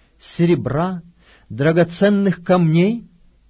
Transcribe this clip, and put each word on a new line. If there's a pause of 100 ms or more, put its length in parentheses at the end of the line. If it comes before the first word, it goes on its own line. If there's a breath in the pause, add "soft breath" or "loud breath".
(180)
серебра, (480 soft breath)
драгоценных
камней, (400)